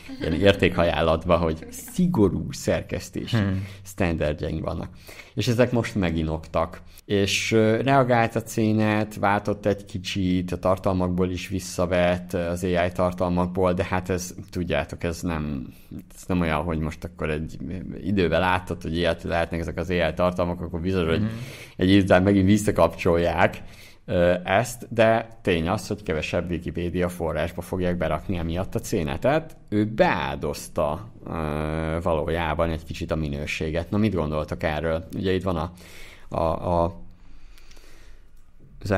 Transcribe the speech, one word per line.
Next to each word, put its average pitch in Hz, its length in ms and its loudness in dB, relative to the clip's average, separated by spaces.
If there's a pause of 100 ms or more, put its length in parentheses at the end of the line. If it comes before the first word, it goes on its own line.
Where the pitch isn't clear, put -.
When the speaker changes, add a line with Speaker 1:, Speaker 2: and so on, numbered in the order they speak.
(200)
Speaker 1:
ilyen 80 140 -2
értékajánlatba, 85 1040 4
hogy 80 340 0
szigorú 113 800 0
szerkesztési - 840 -4
Speaker 2:
Hmm. 98 280 0 (180)
Speaker 1:
sztenderdjeink 78 800 -2
vannak. 82 260 -6 (440)
És 110 140 -2
ezek 120 240 4
most 117 240 0
meginoktak. 82 840 -2 (240)
És, 101 460 0
ö, 110 300 4
reagált 120 540 4
a 113 80 0
cénet, 107 720 2
váltott 101 500 0
egy 101 200 0
kicsit, 90 680 -2
a 87 80 -4
tartalmakból 92 680 2
is 90 180 -6
visszavett, 90 840 0
az 87 300 -2
A 98 40 0 (180)
I 92 60 0
tartalmakból, 90 840 2
de 92 160 0
hát 92 200 -2
ez, 90 260 -2 (140)
tudjátok, 78 540 -4
ez 82 180 -4
nem, 76 520 -4 (420)
ez - 120 -18
nem 92 120 2
olyan, 78 240 2
hogy 82 160 -2
most 78 240 -4
akkor 78 260 -6
egy 78 280 -4 (460)
idővel 85 360 2
látod, 90 420 0
hogy 80 160 -4
ilyet 85 260 0
lehetnek 85 360 -2
ezek 85 180 -6
az 87 120 -4
A 92 40 0 (160)
I 78 60 -2
tartalmak, 90 460 0
akkor 82 200 -6
biztos, 90 260 2
hogy 82 140 2
Speaker 2:
Mhm. 110 80 0 (480)
Speaker 1:
egy 92 120 4
idő 101 140 8
után 92 200 8
megint 98 220 6
visszakapcsolják, 87 1160 4 (440)
ö, 87 280 4 (100)
ezt, 98 500 0
de 113 340 4 (140)
tény 82 260 2
az, 107 200 -2
hogy - 160 -6
kevesebb 85 460 -2
Wikipédia 87 600 -2
forrásba 80 520 -4
fogják 90 360 0
berakni 82 400 -2
emiatt 85 380 -4
a 113 40 0
cénetet. 117 800 -2 (120)
Ő 107 160 2
beáldozta, 76 1300 -2 (160)
ö, - 40 -8 (680)
valójában 82 680 0
egy 80 140 -4
kicsit - 280 -8
a 82 40 0
minőséget. 78 760 -4
Na, 107 80 0
mit 104 160 2
gondoltok 76 500 -2
erről? 80 520 -2
Ugye 95 180 -2
itt 92 100 0
van 92 120 -2
a, 82 160 -4 (640)
a, 85 480 0
a, 87 180 -2 (1800)
az 104 140 0